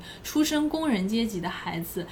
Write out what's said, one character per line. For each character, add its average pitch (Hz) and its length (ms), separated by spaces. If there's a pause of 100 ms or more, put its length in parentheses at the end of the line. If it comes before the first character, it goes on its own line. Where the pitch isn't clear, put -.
(220)
出 302 220
身 302 240
工 320 200
人 196 200
阶 226 180
级 196 140
的 175 80
孩 165 320
子， 170 320